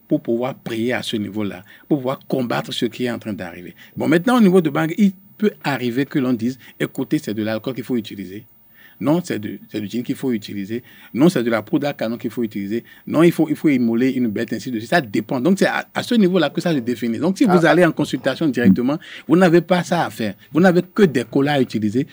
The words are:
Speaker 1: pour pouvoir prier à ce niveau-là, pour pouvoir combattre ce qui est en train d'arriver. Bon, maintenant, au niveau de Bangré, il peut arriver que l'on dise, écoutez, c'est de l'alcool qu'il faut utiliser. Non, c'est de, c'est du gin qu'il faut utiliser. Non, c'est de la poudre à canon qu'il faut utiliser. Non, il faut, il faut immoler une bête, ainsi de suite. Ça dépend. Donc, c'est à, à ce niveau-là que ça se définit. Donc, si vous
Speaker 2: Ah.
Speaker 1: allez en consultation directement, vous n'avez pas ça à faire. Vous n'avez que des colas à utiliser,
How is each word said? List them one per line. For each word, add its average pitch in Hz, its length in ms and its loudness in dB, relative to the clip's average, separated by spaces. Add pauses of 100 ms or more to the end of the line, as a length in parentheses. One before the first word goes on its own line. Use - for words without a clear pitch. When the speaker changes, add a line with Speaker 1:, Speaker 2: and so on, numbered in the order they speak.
Speaker 1:
pour 151 120 0
pouvoir 123 360 -4
prier 117 380 -4
à 107 80 -4
ce - 140 -6
niveau-là, 101 460 -6 (260)
pour 151 100 2
pouvoir 131 280 -6
combattre 131 460 -4
ce - 140 -4
qui 120 180 -4
est 120 60 -2
en 110 100 -6
train 110 120 -8
d'arriver. 90 420 -12 (220)
Bon, 123 120 -2
maintenant, 175 280 4
au 247 40 6
niveau 185 200 6
de 156 100 2
Bangré, 160 280 -2
il 202 140 6 (260)
peut - 140 0 (100)
arriver 127 440 -2
que 151 120 -4
l'on 127 140 0
dise, 120 260 -2 (220)
écoutez, 147 380 -4
c'est 107 160 -6
de 107 100 -4
l'alcool 110 300 -6
qu'il 120 100 -10
faut 127 120 -2
utiliser. 101 500 -10 (520)
Non, 160 240 0
c'est 120 160 -6
de, 101 200 -10 (100)
c'est - 140 -8
du 101 80 -6
gin 117 120 -4
qu'il 131 120 -4
faut 127 180 -4
utiliser. 104 500 -8 (300)
Non, 143 160 4
c'est 156 140 0
de 117 80 0
la 110 100 0
poudre 143 260 -2
à 143 60 -4
canon 117 240 -6
qu'il 113 140 -8
faut 123 120 -6
utiliser. 107 400 -6 (240)
Non, 127 160 2
il 175 80 8
faut, 160 160 0
il 151 80 0
faut 160 140 0
immoler 123 440 2
une 127 160 0
bête, 110 260 -4
ainsi 113 160 -8
de 117 80 -4
suite. 113 100 -10
Ça 175 140 2
dépend. 117 360 -4
Donc, 170 200 2
c'est 185 80 2
à, 90 260 -2
à - 100 -4
ce 240 120 -2
niveau-là 185 340 4
que - 140 -6
ça 175 100 0
se 147 60 0
définit. 117 400 -4
Donc, 175 180 -2
si 294 80 2
vous 175 220 6
Speaker 2:
Ah. - 60 6
Speaker 1:
allez 175 120 6
en 160 80 4
consultation 139 560 -2
directement, 120 480 2 (320)
vous 151 80 4
n'avez 175 240 6
pas 175 220 0
ça 165 240 0
à - 20 -4
faire. 104 240 -4 (180)
Vous 156 100 0
n'avez 180 200 4
que 180 220 0
des 131 220 2
colas 143 280 0
à 143 80 2
utiliser, 117 520 -2